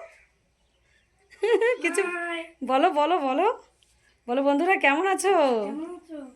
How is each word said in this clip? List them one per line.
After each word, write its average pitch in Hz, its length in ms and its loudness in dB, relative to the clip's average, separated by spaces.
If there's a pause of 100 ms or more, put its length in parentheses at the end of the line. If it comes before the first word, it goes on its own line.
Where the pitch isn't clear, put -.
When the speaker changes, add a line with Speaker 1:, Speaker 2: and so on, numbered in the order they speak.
(1400)
Speaker 1:
<laughs> 466 420 2
কিছু 339 200 -2
Speaker 2:
হাই। 339 360 -6 (240)
Speaker 1:
বলো, 262 280 2
বলো, 294 280 0
বলো, 285 280 0 (800)
বলো, 247 160 -2
বন্ধুরা 285 340 2
কেমন 294 300 2
আছো? 381 260 2 (280)
Speaker 2:
কেমন 294 320 -8
আছো? 330 240 -18 (180)